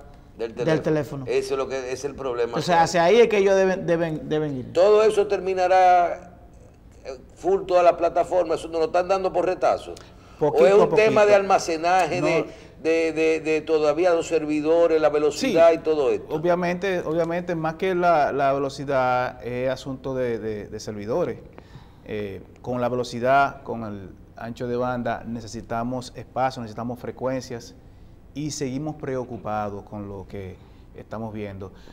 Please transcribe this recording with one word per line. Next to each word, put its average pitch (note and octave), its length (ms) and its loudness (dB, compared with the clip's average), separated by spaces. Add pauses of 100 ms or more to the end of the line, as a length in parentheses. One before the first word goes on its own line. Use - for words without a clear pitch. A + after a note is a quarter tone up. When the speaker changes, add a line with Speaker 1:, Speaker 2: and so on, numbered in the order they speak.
(360)
Speaker 1:
Del A#2 180 -8
Speaker 2:
del - 0 - (280)
Speaker 1:
teléfono. - 0 -
Speaker 2:
teléfono. D3 460 -2
Speaker 1:
Eso C3+ 260 -2
es C3+ 40 0
lo B2+ 100 -4
que C3 240 -6
es B2+ 120 -8
el C#3 100 -8
problema A#2+ 440 -4
Speaker 2:
O - 20 -2
sea, D#3+ 220 0
Speaker 1:
actual. - 20 4
Speaker 2:
hacia E3+ 200 2
ahí G#3 160 6
es A#3 80 6
que G#3+ 100 0
ellos G3 180 4
deben, F#3 300 0
deben, D#3+ 420 -2
deben D3+ 280 -2
ir. A#2 160 -10
Speaker 1:
Todo G#3 320 6
eso G#3 240 2
terminará, F#3 1040 2 (720)
eh, C3+ 120 -12 (200)
full F#3+ 260 0
toda F3+ 220 4
la E3+ 120 6
plataforma, E3+ 600 0
eso B2 100 -6
nos E3 140 -4
lo D#3+ 60 2
están F3+ 200 0
dando F#3 260 0
por E3+ 140 0
retazo. A2+ 480 -2 (440)
Speaker 3:
Poquito D3+ 260 4
Speaker 1:
¿O - 20 10
es G3 80 8
un G#3 80 8
Speaker 3:
a E3 60 6
Speaker 1:
tema G#3+ 320 4
Speaker 3:
poquito. G#3 60 6
Speaker 1:
de G#3 80 6
almacenaje, F3 840 2
Speaker 3:
No. D3 60 0
Speaker 1:
de, D#3+ 200 0 (340)
de, D#3+ 320 0
de, D#3+ 280 0
de D#3 200 0
todavía D#3+ 540 2
los E3 140 0
servidores, D#3 720 2
la D#3 80 4
velocidad D#3+ 640 4
Speaker 3:
Sí, E3 40 6
Speaker 1:
y D#3 40 -2
todo D3+ 340 0
esto? G2+ 200 -4
Speaker 3:
obviamente, F3 720 -2
obviamente, E3+ 520 -4
más D#3+ 180 -4
que F#3 220 -2
la, E3 340 4
la C3+ 220 0
velocidad, C3+ 920 -2
es B2 240 -4
asunto C3 460 -8
de, B2 240 -2
de, G#2 300 -8
de G#2+ 120 -12
servidores. A2+ 580 -6 (680)
Eh, G#2 360 -8 (220)
con B2 180 -6
la A#2+ 80 0
velocidad, B2 760 0
con A2+ 180 -8
el G2+ 280 -12 (260)
ancho A#2 320 -10
de A#2+ 80 -4
banda, A#2+ 500 -4
necesitamos A#2 880 -8
espacio, B2+ 480 -4
necesitamos A#2 380 -10
frecuencias B2 760 -8 (580)
y C#3+ 200 -6
seguimos C#3+ 420 -6
preocupados A2 880 -6
con G2+ 260 -12
lo G2 200 -12
que F#2+ 260 -12 (420)
estamos G#2+ 380 -10
viendo. G2 380 -10 (200)